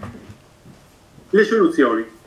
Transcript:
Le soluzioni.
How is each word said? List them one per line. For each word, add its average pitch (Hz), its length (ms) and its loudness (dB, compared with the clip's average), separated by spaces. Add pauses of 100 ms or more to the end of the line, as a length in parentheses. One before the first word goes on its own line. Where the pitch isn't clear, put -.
(1300)
Le 208 140 4
soluzioni. 135 600 0 (220)